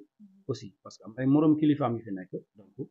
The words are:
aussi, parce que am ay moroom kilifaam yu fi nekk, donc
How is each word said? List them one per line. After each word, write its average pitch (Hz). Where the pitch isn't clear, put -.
aussi, 110
parce -
que -
am 107
ay 131
moroom 151
kilifaam 147
yu 113
fi 107
nekk, 92
donc 101